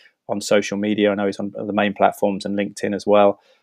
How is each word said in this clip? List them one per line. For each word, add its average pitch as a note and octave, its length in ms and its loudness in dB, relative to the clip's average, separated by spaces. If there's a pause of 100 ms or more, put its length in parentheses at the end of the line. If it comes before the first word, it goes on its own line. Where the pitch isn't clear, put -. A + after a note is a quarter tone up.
(280)
on G2+ 140 -6
social G2+ 380 0
media. G#2 320 2
I G2 40 -2
know G2+ 120 -2
he's G2 120 -6
on G2+ 120 -8
the G#2+ 200 -8
main G#2 220 0
platforms G2 520 0
and G2+ 120 -4
LinkedIn G#2 380 -4
as F#2+ 100 -8
well, G2+ 340 4 (240)